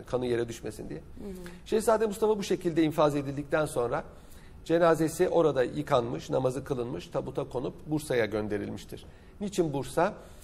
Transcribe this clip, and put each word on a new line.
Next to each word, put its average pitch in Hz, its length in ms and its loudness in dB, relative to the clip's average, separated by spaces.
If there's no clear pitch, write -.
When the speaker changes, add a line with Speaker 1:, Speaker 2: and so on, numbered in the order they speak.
Speaker 1:
kanı 127 200 -2
yere 120 220 0
düşmesin - 400 -10
diye. - 120 -10
Speaker 2:
Hı - 280 -14
hı. 190 60 -8
Speaker 1:
Şehzade 220 400 4
Mustafa 214 320 2
bu 196 40 -4
şekilde 170 400 2
infaz 151 340 4
edildikten 143 500 -2
sonra 135 380 -2
cenazesi 165 640 4
orada 147 360 4
yıkanmış, 143 680 0
namazı 131 340 0
kılınmış, 135 440 -6
tabuta 135 400 -4
konup 135 260 -6
Bursa'ya 147 400 0
gönderilmiştir. 104 800 -4
Niçin 175 320 0
Bursa? 160 420 0